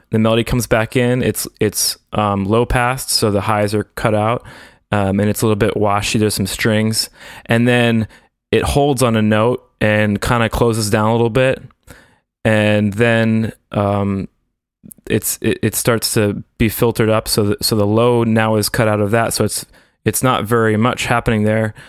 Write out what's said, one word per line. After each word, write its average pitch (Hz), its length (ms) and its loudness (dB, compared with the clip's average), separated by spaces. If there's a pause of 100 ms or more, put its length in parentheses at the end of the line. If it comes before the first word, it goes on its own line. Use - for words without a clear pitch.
(120)
the 113 80 0
melody 113 240 2
comes 123 240 -4
back 110 280 0
in, 123 280 2
it's, - 240 -4 (120)
it's, - 380 -2 (160)
um, 101 320 -2
low 113 200 0
passed, 123 460 -2
so 110 200 0
the 101 100 0
highs 104 340 -2
are 104 80 -2
cut - 320 -2
out, 107 280 0 (480)
um, 98 280 0
and 104 100 2
it's 101 140 -4
a - 20 4
little 107 100 2
bit 104 220 -2
washy, 104 400 0
there's 107 160 2
some 98 140 -4
strings, 110 600 -2 (360)
and 117 220 2
then 117 400 2 (440)
it 113 120 4
holds 143 400 2
on 113 120 2
a 110 60 2
note 107 420 0 (160)
and 107 420 2
kinda 117 280 0
closes 113 400 0
down 107 200 2
a - 20 2
little 117 180 2
bit, 131 320 0 (840)
and 104 500 2
then, 113 600 0 (200)
um, 101 540 -2 (800)
it's, - 340 -4
it, - 200 -2
it 107 140 -2
starts - 400 -2
to 104 280 -2 (140)
be 117 100 2
filtered 113 420 0
up, 110 180 0
so - 160 0
the, 101 180 0
so - 140 -2
the 101 100 2
low 117 380 2
now 110 320 2
is 104 140 0
cut 113 180 0
out 107 140 0
of 101 100 -2
that, 117 220 0
so 117 100 0
it's, - 240 -6 (360)
it's - 200 -2
not 123 220 0
very 113 320 2
much 120 280 0
happening 117 380 0
there. 107 320 -2 (140)